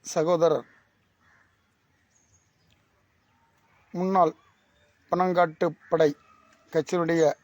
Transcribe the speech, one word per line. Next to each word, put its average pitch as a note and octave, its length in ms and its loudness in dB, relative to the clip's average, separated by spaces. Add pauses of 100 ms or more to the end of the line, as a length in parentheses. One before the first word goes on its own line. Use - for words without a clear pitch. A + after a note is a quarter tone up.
சகோதரர், D#3+ 600 0 (3250)
முன்னாள் F3+ 380 0 (800)
பனங்காட்டு F3 540 0 (220)
படை D#3+ 200 2 (640)
கட்சியினுடைய E3 500 0 (200)